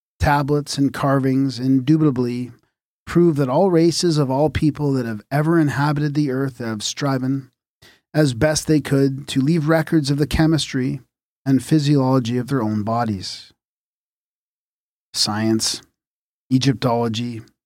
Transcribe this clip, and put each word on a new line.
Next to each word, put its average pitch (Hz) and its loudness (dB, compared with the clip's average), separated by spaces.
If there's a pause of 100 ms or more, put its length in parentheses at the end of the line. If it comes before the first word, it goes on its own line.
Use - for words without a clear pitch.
(180)
tablets, 147 0
and 139 0
carvings 135 0
indubitably 127 2 (560)
prove 170 4
that 139 0
all 175 2
races 165 2
of 139 0
all 135 0
people 143 -2
that 127 -2
have 107 -8
ever 156 2
inhabited 143 0
the 143 0
earth 131 -4
have 110 -6
striven, 135 -4 (640)
as 151 2
best 151 0
they 156 4
could, 139 0
to 139 -2
leave 151 0
records 160 0
of 143 0
the 147 0
chemistry 143 0 (460)
and 135 2
physiology 131 2
of 120 -6
their 135 -2
own 107 -2
bodies. 113 -4 (1600)
Science, 110 -2 (720)
Egyptology, 120 -2 (260)